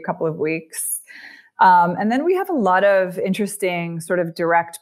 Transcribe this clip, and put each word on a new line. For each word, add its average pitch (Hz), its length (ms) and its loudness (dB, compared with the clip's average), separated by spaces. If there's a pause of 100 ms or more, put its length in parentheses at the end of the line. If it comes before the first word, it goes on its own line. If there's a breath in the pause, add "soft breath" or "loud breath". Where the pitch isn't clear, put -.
couple 170 200 -4
of 156 100 -4
weeks. - 640 -6 (600 loud breath)
Um, - 380 6
and 214 120 0
then 262 140 0
we 370 120 2
have 392 120 -4
a 370 60 -2
lot 190 300 2
of 190 340 2
interesting 175 800 -4
sort 180 200 -2
of 165 140 -4
direct 170 480 0